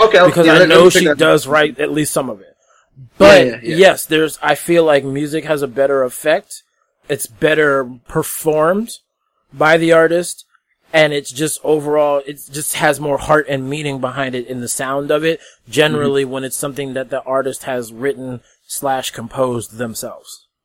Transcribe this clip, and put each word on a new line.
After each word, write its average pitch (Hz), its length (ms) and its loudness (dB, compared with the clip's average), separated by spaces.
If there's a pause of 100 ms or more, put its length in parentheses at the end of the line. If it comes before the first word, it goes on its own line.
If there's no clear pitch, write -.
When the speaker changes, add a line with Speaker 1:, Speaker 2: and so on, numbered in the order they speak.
Speaker 1:
okay, 214 160 6
okay. 180 80 8
Speaker 2:
because 170 180 4
Speaker 1:
Yeah, 160 80 6
Speaker 2:
I 170 60 6
Speaker 1:
let, 175 100 6
let 165 40 6
Speaker 2:
know 170 120 8
Speaker 1:
me 175 40 8
take 175 120 4
Speaker 2:
she 175 60 2
Speaker 1:
that 147 100 0
Speaker 2:
does 156 260 2
Speaker 1:
back. 131 80 -6
Speaker 2:
write 151 280 0
at 143 120 -2
least 147 200 -4
some 135 180 -4
of 101 100 -14
it. 85 160 -20 (600)
But 190 280 8
Speaker 1:
Yeah, 120 100 -4
yeah, 120 60 -16
yeah. 113 140 -6
Speaker 2:
yes, 175 300 4
there's, 156 360 -2
I 151 120 0
feel 170 300 2
like 143 200 2
music 143 400 -6
has 151 180 -4
a 139 60 -2
better 135 360 0
effect. - 580 -4 (460)
It's 139 180 -6
better 139 640 0 (180)
performed 160 840 -2 (600)
by 156 240 2
the 165 160 2
artist 165 540 2 (480)
and 156 180 2
it's 143 200 -8
just 147 320 -6
overall, 147 600 0
it 147 160 -14 (120)
just 147 240 -8
has 147 240 0
more 143 180 -2
heart 151 300 0
and 135 200 -6
meaning 143 320 -8
behind 131 360 -6
it 120 100 -8
in 127 140 -10
the 120 80 -10
sound 143 420 -6
of 151 140 0
it, 160 160 -2 (280)
generally 143 540 0
Speaker 1:
Mm-hmm. 127 100 -6
Speaker 2:
when 135 120 -8
it's 131 120 -10
something 139 380 -8
that 131 160 -8
the 135 140 -6
artist 131 400 -4
has 123 280 -8
written 127 480 -8 (260)
slash 135 440 -6
composed 120 640 -6
themselves. 113 720 -12 (180)